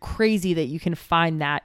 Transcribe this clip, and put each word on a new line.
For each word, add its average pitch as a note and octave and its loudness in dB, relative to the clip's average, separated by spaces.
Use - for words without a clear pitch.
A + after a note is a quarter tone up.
crazy G#3 0
that D#3+ 0
you D3 -6
can E3+ -2
find E3 0
that D3 -2